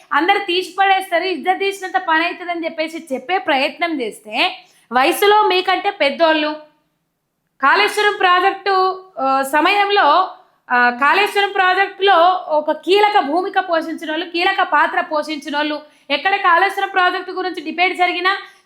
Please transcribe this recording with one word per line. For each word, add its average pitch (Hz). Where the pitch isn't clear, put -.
అందరు 359
తీసిపడేస్తారు, 381
ఇజ్జత్ 359
తీసినంత 381
పని 320
అవుతుందని 349
చెప్పేసి 320
చెప్పే 262
ప్రయత్నం 311
చేస్తే 233
వయసులో 403
మీకంటే 370
పెద్దోళ్ళు, 311
కాళేశ్వరం 403
ప్రాజెక్టు, 381
ఆ, 269
సమయంలో 359
ఆ, 247
కాళేశ్వరం 381
ప్రాజెక్టులో 370
ఒక 302
కీలక 403
భూమిక 359
పోషించిన 330
వాళ్ళు, 320
కీలక 359
పాత్ర 330
పోషించిన 302
వాళ్ళు, 302
ఎక్కడ 370
కాళేశ్వరం 392
ప్రాజెక్టు 370
గురించి 359
డిబేట్ 349
జరిగినా, 359